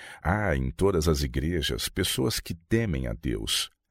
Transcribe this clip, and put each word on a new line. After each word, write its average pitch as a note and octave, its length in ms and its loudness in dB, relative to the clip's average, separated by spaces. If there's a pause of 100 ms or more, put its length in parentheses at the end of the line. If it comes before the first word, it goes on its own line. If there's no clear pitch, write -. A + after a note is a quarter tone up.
(220)
Há F#2 340 2
em C2 140 0
todas F2+ 360 2
as D2 160 4
igrejas C#2 680 -2
pessoas A#2+ 500 0
que - 140 -8
temem F2+ 540 0
a A1+ 40 -4
Deus. A1 560 -2 (220)